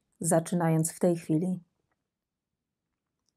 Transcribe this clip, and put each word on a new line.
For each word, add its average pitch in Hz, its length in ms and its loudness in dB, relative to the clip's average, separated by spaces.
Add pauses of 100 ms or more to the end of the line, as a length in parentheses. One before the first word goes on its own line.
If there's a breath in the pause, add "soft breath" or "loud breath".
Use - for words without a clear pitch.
(200)
zaczynając 165 720 0
w - 80 -20
tej 175 160 2
chwili. 170 440 -2 (1800)